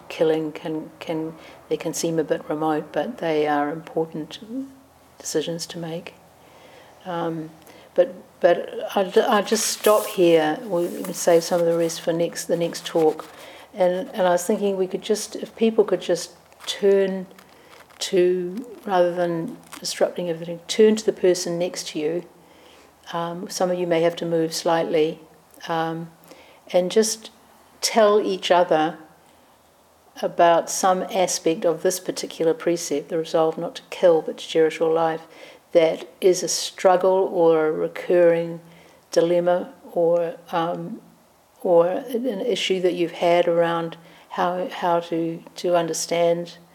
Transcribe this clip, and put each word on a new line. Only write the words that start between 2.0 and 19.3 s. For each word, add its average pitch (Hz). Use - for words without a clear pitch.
a 156
bit 165
remote, 151
but 165
they 156
are 147
important 160
decisions 165
to -
make. 165
Um, 165
but, 180
but 170
I'll, 190
I'll 208
just 214
stop -
here. 160
We 175
can 175
save 170
some 175
of 170
the 170
rest 165
for 170
next, 165
the 175
next 170
talk. 156
And, 185
and 220
I 180
was 175
thinking 202
we 185
could 185
just, -
if -
people 220
could 175
just -
turn 190
to, 180
rather 180
than 175